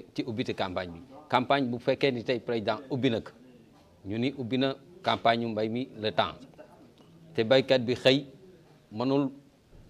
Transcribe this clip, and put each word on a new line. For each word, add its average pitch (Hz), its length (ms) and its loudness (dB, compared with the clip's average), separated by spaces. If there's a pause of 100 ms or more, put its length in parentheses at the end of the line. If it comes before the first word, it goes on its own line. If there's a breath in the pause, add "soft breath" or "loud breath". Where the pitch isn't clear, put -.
(140)
ci 143 140 -4
ubbite 117 280 -4
campagne 92 360 -4
bi. 82 80 -14 (300)
Campagne 127 400 2
bu 120 100 -4
fekkee 135 320 0
ni 117 120 -6
tey 120 160 0
président 110 400 -2 (100)
ubbi 123 200 0
na 113 120 0
ko, - 100 -16 (760)
ñu 104 120 -6
ni 131 200 -2
ubbi 127 200 -4
na 135 180 0 (260)
campagne 117 460 2
mbay 110 220 -2
mi 123 180 -4 (120)
le 107 120 -2
temps, 85 240 0 (1000)
te 113 100 0
baykat 131 380 4
bi 117 140 0
xëy 135 300 4 (680)
mënul 131 380 0 (600)